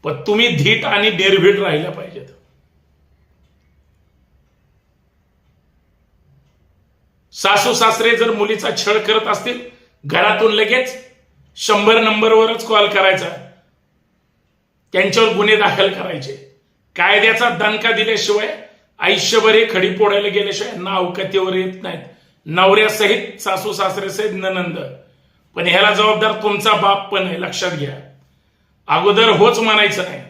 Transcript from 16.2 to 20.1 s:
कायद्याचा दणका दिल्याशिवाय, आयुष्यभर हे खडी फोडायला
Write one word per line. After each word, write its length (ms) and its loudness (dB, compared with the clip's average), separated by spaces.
कायद्याचा 540 2
दणका 420 -2
दिल्याशिवाय, 720 -2
आयुष्यभर 560 2
हे 180 4
खडी 220 0
फोडायला 320 2